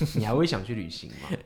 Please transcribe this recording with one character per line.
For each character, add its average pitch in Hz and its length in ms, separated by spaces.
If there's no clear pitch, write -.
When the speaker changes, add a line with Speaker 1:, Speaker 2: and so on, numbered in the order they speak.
Speaker 1:
<laughs> 151 160
Speaker 2:
你 107 80
还 110 80
会 156 120
想 117 180
去 110 120
旅 90 140
行 - 200
吗？ - 240